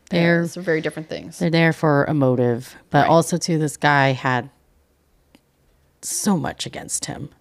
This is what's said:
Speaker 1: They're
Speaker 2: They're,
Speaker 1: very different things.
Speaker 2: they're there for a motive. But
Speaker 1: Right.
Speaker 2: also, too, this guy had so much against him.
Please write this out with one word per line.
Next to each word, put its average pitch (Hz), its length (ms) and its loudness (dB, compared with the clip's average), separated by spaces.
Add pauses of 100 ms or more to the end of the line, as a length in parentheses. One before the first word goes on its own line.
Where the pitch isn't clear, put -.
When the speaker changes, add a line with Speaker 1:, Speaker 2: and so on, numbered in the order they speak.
(120)
Speaker 1:
They're 170 360 2
Speaker 2:
They're, 180 160 -12
Speaker 1:
very 165 160 0
different 160 300 -8
things. - 300 -12
Speaker 2:
they're 175 100 0
there 165 240 4
for 143 320 2
a - 80 -2
motive. 123 640 0 (140)
But 147 120 4
Speaker 1:
Right. - 80 4
Speaker 2:
also, 165 280 4
too, 160 200 -2
this 151 180 -2
guy 139 380 4
had 127 360 -4 (1500)
so - 360 -2
much - 280 -6
against - 400 -10
him. - 240 -12 (120)